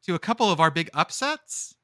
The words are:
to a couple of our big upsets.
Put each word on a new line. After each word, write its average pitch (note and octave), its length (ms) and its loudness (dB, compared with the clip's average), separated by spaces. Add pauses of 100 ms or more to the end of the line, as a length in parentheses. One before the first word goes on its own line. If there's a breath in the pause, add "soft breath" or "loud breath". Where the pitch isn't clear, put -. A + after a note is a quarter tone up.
to F3+ 80 -2
a E3 40 0
couple A3 320 0
of D#3+ 100 2
our D#3+ 100 6
big D#3 240 -2
upsets. - 880 -4